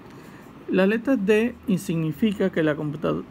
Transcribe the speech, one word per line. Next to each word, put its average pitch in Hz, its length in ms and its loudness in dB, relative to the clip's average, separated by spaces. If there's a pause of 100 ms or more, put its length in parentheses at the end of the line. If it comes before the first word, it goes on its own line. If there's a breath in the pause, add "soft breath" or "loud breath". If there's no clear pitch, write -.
(680 loud breath)
La 190 180 4
letra 233 300 2
D 214 360 2 (240)
significa 180 720 0
que 170 140 0
la 151 120 2
computa-, 156 560 -4